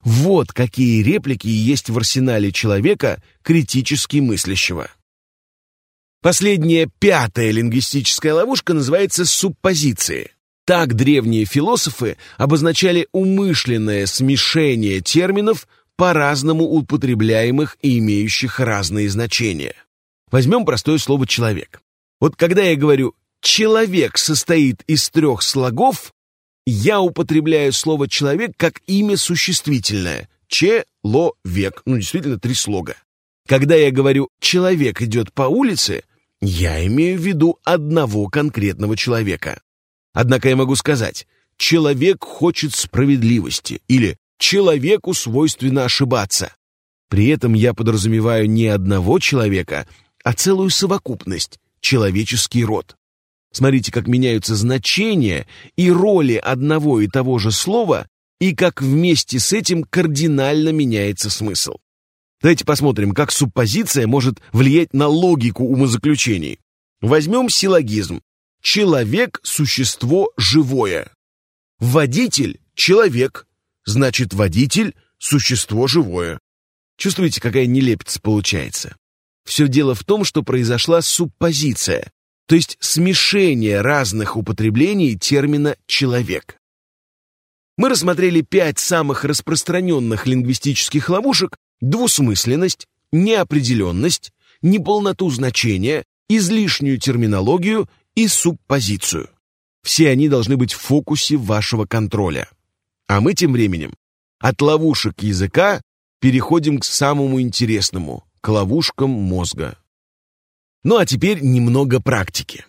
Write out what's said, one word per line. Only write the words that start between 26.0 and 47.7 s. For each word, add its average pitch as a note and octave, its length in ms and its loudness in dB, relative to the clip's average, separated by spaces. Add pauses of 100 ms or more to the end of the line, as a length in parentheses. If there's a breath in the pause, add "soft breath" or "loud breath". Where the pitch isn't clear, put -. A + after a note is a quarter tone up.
я C3 340 0
употребляю D#3 720 0
слово D3+ 340 -2
«человек» E3 520 -2
как - 280 -2
имя G3+ 300 0
существительное. G#2+ 1120 -2 (200)
Человек. A2+ 1400 -2
Ну, B2+ 100 0
действительно, C3 420 -4
три B2 140 -4
слога. G2 440 -4 (500)
Когда C#3 280 2
я D3+ 160 6
говорю C3+ 380 2 (100)
«человек F3 600 0
идёт A2+ 320 -2
по C#3 120 0
улице», F3+ 580 0 (400)
я E2+ 440 -2
имею E3 320 0
в E3 80 -4
виду E3+ 380 2
одного D3 640 0
конкретного G#2+ 720 -2
человека. G#2+ 640 -4 (520)
Однако B2+ 340 2
я C3 80 4
могу C3 180 2
сказать C3 520 -2 (300)
«человек D#3 680 2
хочет D#3 500 -2
справедливости» A#2 1120 0
или A#2 280 2 (220)
«человеку F3+ 760 2
свойственно C3 720 0
ошибаться». A#2+ 680 -2 (560)
При G2+ 200 2
этом B2+ 260 2
я A2+ 180 4